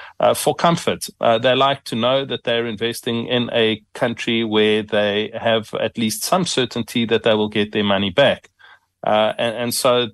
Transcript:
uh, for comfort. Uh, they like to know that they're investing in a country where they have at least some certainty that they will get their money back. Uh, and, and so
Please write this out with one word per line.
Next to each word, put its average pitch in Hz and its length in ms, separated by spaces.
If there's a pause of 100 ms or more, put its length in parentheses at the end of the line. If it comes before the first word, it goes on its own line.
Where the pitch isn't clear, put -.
(200)
uh, 120 140
for 147 200
comfort. 165 540 (120)
Uh, 113 160
they 123 200
like 139 280
to 127 120
know 131 280
that 123 200
they're 117 220
investing 117 600
in 120 260
a 110 300 (120)
country 117 500
where 107 400
they 104 500
have 113 400
at - 240
least 110 240
some 185 220
certainty 120 600
that 110 180
they 110 100
will 107 140
get 104 240
their 107 120
money 101 260
back. 117 400 (560)
Uh, 107 320
and, 117 180
and 120 180
so 123 400